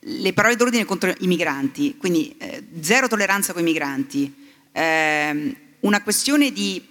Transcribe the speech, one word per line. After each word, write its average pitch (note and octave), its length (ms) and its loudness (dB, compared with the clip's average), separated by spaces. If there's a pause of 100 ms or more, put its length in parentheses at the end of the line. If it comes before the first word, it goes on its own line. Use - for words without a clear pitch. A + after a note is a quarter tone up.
le F#3+ 300 -4
parole A3 240 4
d'ordine A#3 300 2
contro F#3 320 -2
i - 80 -2
migranti, C#3+ 720 0
quindi, E3+ 400 0
eh, - 260 -12 (160)
zero A#3 260 2
tolleranza G3+ 460 0
coi F3 100 -2
migranti, C#3 720 -2 (400)
ehm, D3+ 840 0 (240)
una G#3 220 2
questione C4+ 500 2
di G3 380 -4